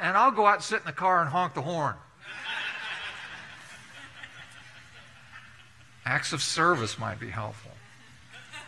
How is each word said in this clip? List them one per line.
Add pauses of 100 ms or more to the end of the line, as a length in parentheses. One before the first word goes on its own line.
and
I'll
go
out
and
sit
in
the
car
and
honk
the
horn." (300)
<laughs>
Acts
of
service
might
be
helpful. (960)